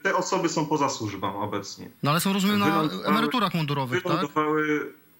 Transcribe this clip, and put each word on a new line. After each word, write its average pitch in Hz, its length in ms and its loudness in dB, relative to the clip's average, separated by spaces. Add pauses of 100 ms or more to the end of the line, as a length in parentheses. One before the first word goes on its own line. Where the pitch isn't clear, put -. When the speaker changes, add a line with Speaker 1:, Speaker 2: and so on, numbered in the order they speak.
Speaker 1:
te 190 120 2
osoby 175 340 0
są 160 160 0
poza 143 240 2
służbą 101 520 -4
obecnie. 101 480 -6 (140)
Speaker 2:
No 139 80 4
ale 160 80 4
są, 196 140 0
rozumiem, 202 260 2
na 202 60 2
Speaker 1:
Wylądowały, 165 420 0
Speaker 2:
emeryturach 208 460 2
mundurowych, 143 500 0
tak? 180 80 0
Speaker 1:
wylądowały, 151 800 0 (260)